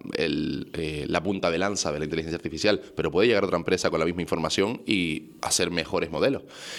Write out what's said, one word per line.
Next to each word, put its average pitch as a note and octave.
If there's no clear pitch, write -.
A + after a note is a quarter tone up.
el, D2+
eh, D#2
la E2
punta F#2
de E2
lanza F#2+
de D2
la D#2
inteligencia D#2+
artificial, F#2+
pero D#2
puede F#2
llegar G#2
otra F2+
empresa F2+
con D#2+
la D#2+
misma F2
información E2
y F2
hacer F2
mejores E2
modelos. G2